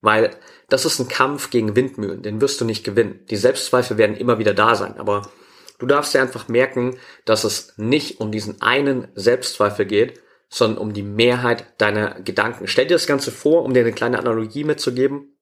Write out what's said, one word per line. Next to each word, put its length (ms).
Weil 340
das 160
ist 140
ein 100
Kampf 420
gegen 240
Windmühlen, 480
den 180
wirst 200
du 40
nicht 200
gewinnen. 460
Die 60
Selbstzweifel 600
werden 200
immer 220
wieder 140
da 220
sein, 240
aber 240
du 80
darfst 260
dir 80
einfach 280
merken, 500
dass 200
es 340
nicht 420
um 100
diesen 300
einen 540
Selbstzweifel 720
geht, 340
sondern 280
um 140
die 100
Mehrheit 640
deiner 420
Gedanken. 480
Stell 180
dir 80
das 120
Ganze 260
vor, 320
um 80
dir 80
eine 120
kleine 260
Analogie 460
mitzugeben 760